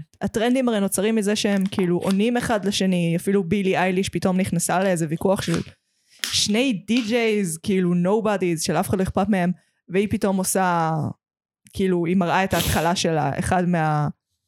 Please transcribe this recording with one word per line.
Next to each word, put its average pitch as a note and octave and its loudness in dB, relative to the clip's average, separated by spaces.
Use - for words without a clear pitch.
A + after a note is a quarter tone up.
הטרנדים A#3+ 0
הרי G#3+ 0
נוצרים G3 0
מזה G#3 0
שהם G3+ 0
כאילו F3+ 0
עונים G#3 0
אחד G#3+ -2
לשני, F3+ 0
אפילו G3 0
בילי F#3 0
אייליש F#3 0
פתאום F3+ 0
נכנסה F3 0
לאיזה F3 0
ויכוח F#3 0
של E3+ -2
שני A#3+ 0
די-ג'ייז, A3 0
כאילו F#3 2
nobodies, F#3 0
של D#3+ -2
אף F3+ 0
אחד G#3 0
לא F#3 2
אכפת G3 -2
מהם, F3+ 2
והיא G3 0
פתאום G3 0
עושה, F3+ 0
כאילו, F3+ 0
היא F3 0
מראה F3 2
את F#3+ -2
ההתחלה E3+ 0
של E3 0
אחד F3 0
מה-, D#3 0